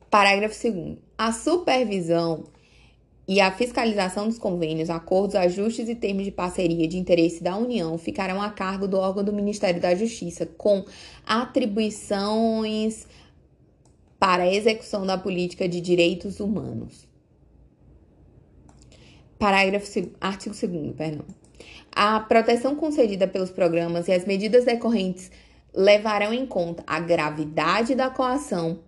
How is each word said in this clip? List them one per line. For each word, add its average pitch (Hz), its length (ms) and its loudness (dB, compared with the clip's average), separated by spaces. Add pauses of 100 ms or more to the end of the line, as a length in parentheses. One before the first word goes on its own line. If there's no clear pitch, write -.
(100)
Parágrafo 202 440 4
segundo. 180 440 -4 (180)
A 226 160 0
supervisão 196 1120 0 (840)
e 190 140 2
a 190 100 4
fiscalização 208 800 -2
dos 226 100 -4
convênios, 165 520 -2
acordos, 185 440 0
ajustes 202 540 0
e 233 60 -4
termos 196 300 -2
de 196 60 -6
parceria 175 560 0
de 175 120 -4
interesse 170 440 2
da 180 140 -2
União 214 400 -2
ficarão 190 460 -4
a 208 80 -4
cargo 196 360 -4
do 190 120 0
órgão 190 260 -2
do 208 80 -2
Ministério 202 480 -2
da 180 140 2
Justiça, 185 500 -4
com 196 400 0 (420)
atribuições 220 1800 -2 (1120)
para 180 220 4
a 180 100 2
execução 214 540 0
da 190 100 0
política 180 500 -4
de 175 140 -4
direitos 175 580 0
humanos. 131 720 -8 (2250)
Parágrafo 196 480 4
seg-, - 340 -6
artigo 202 340 -6
segundo, 170 380 -6
perdão. 156 320 -8 (720)
A 214 240 4
proteção 233 560 4
concedida 240 500 2
pelos 185 240 -2
programas 170 560 0
e 196 60 0
as 180 140 0
medidas 202 400 4
decorrentes 226 640 0 (420)
levarão 208 600 4
em 254 100 -4
conta 170 420 -4
a 160 140 -2
gravidade 160 920 0
da 262 160 0
coação 247 760 -2